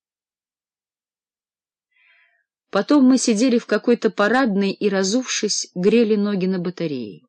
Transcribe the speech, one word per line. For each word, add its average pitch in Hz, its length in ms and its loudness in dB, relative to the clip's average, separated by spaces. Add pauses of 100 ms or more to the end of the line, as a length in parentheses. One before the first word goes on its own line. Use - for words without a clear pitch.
(2750)
Потом 262 340 2
мы 254 140 6
сидели 233 400 0
в - 80 -6
какой-то 226 460 0
парадной 202 600 0
и, - 180 -4
разувшись, 196 840 -4
грели 214 400 2
ноги 202 300 -2
на 185 140 -2
батарее. 151 680 -8